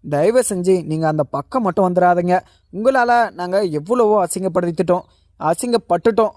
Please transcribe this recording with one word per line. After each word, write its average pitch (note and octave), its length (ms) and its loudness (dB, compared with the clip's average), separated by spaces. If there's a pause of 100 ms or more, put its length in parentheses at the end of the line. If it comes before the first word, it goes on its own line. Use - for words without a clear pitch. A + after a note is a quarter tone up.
தயவு G3 400 2
செஞ்சு F3+ 360 0
நீங்க D#3 220 -2
அந்த D3+ 160 0
பக்கம் F3+ 400 -4
மட்டும் F3+ 300 0
வந்துடாதீங்க. F3+ 460 2 (340)
உங்களால A#3+ 580 2
நாங்க F3+ 320 -2
எவ்வளவோ G3+ 600 0
அசிங்கப்படுத்திட்டோம், F3 760 -2 (380)
அசிங்கப்பட்டுட்டோம். G#3 960 0